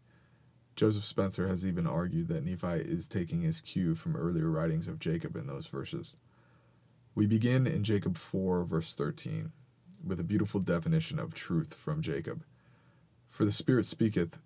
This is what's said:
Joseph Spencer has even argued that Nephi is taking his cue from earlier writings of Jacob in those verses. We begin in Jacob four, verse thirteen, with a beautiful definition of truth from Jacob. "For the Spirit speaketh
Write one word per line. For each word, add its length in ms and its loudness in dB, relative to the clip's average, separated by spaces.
Joseph 300 2
Spencer 420 -2
has 180 -2
even 220 0
argued 400 -2
that 160 -2
Nephi 380 -2
is 260 -4
taking 360 -2
his 180 0
cue 340 0
from 220 -2
earlier 320 0
writings 400 0
of 100 -8
Jacob 380 -2
in 100 -8
those 200 -8
verses. 500 -8
We 140 4
begin 380 4
in 200 2
Jacob 320 2
four, 480 0
verse 280 -2
thirteen, 600 -4
with 160 -2
a 40 -2
beautiful 360 2
definition 580 2
of 160 -6
truth 420 -2
from 260 -4
Jacob. 420 -4
"For 160 0
the 80 4
Spirit 320 4
speaketh 600 0